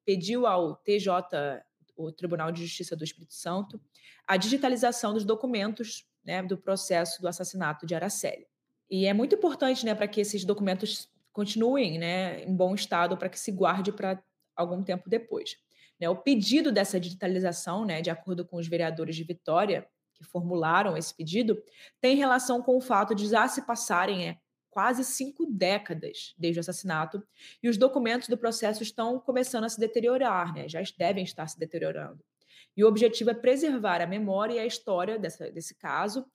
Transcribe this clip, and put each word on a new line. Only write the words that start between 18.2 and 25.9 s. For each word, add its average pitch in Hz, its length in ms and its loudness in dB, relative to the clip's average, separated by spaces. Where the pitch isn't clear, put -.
com 175 140 -10
os 170 100 -6
vereadores 165 480 -2
de 165 80 -8
Vitória, 170 640 0
que - 100 -20
formularam 175 720 0
esse - 180 -6
pedido, 208 460 0
tem 254 140 6
relação 254 460 2
com 247 140 4
o 254 60 4
fato 214 320 2
de 208 140 0
já 220 200 6
se 262 140 -2
passarem, 190 640 0
é, 170 120 -8
quase 233 340 0
cinco 277 420 -4
décadas 185 920 -2